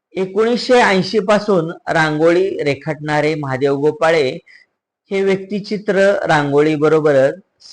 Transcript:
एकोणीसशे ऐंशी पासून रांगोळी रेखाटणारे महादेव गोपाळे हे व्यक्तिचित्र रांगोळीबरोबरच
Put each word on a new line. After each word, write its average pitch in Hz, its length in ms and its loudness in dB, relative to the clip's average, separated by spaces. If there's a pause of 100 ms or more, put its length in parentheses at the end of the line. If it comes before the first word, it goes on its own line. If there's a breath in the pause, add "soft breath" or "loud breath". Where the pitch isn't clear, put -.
(120)
एकोणीसशे 220 640 0
ऐंशी 202 440 2
पासून 196 540 0 (200)
रांगोळी 165 720 2
रेखाटणारे 151 720 -2
महादेव 139 400 -2
गोपाळे 151 640 0 (760 soft breath)
हे 196 100 -2
व्यक्तिचित्र 196 1040 -2
रांगोळीबरोबरच 151 1080 2 (380)